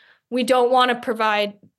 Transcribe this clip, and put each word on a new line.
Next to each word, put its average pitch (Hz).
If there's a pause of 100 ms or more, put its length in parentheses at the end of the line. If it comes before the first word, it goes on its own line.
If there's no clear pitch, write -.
(300)
"We 247
don't 247
want 254
to 240
provide 214 (240)